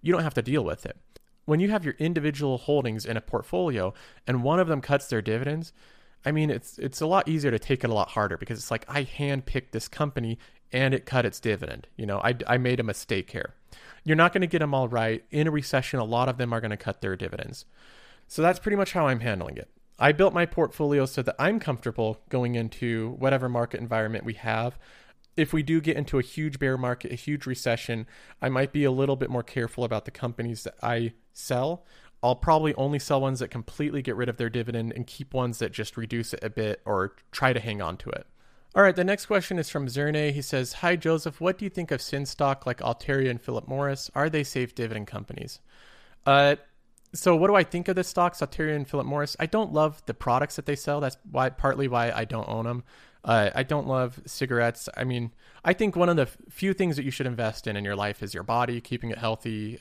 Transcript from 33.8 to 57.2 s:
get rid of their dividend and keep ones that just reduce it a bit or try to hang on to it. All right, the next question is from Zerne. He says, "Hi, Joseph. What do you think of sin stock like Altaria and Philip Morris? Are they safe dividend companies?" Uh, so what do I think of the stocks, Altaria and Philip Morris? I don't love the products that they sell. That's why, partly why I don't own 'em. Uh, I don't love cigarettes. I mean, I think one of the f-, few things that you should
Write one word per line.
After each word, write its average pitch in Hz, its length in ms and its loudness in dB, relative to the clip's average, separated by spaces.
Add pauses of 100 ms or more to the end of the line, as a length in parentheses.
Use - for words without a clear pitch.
get 123 140 -4
rid 123 140 -2
of 117 80 -6
their 117 120 -2
dividend 117 440 -4
and 120 120 -8
keep - 280 -12
ones 127 260 -2
that 110 120 -2
just - 260 -8
reduce 113 360 -4
it - 100 -8
a 110 60 -6
bit 107 360 -2
or 98 300 0 (160)
try 131 220 2
to 120 60 0
hang 107 220 -4
on 87 160 -4
to - 120 -10
it. - 160 -8 (480)
All 190 80 8
right, 185 140 8
the 180 80 2
next 202 240 0
question 185 320 0
is 156 100 -4
from 143 180 -4
Zerne. 147 460 0
He 143 80 -2
says, 127 320 -2
"Hi, 175 220 2
Joseph. 160 440 0
What 185 180 0
do 208 80 -6
you 190 40 -4
think 175 220 -6
of 131 100 0
sin 139 240 -4
stock 135 400 0
like 123 140 -2
Altaria 131 500 0
and 120 120 -4
Philip 120 260 -6
Morris? 139 480 -4
Are 147 140 2
they 151 140 0
safe 127 300 -4
dividend 110 340 -6
companies?" - 520 -12 (680)
Uh, 143 300 8 (580)
so 175 220 6
what 170 120 6
do 202 80 6
I 185 80 8
think 175 240 -4
of 185 80 0
the 185 80 2
stocks, 175 360 0
Altaria 156 360 -2
and 143 120 -4
Philip 139 180 -2
Morris? 143 340 -4
I 160 60 0
don't 208 260 0
love 151 360 2
the - 60 -4
products 131 420 0
that 147 100 -8
they 147 100 -2
sell. 147 240 -2
That's - 180 -4 (120)
why, 131 200 0
partly 135 380 0
why 120 240 2
I 113 140 -2
don't 113 240 -6
own 113 160 -4
'em. 120 180 -4 (400)
Uh, 110 320 6
I 131 80 2
don't 147 240 -2
love 127 380 -2
cigarettes. 120 720 0
I 117 60 -4
mean, 120 280 -4 (320)
I 180 100 4
think 202 220 0
one 175 140 4
of 170 60 4
the 143 80 4
f-, - 140 -4 (120)
few 190 240 -2
things 180 220 2
that 139 100 -4
you 135 60 -2
should 131 140 -4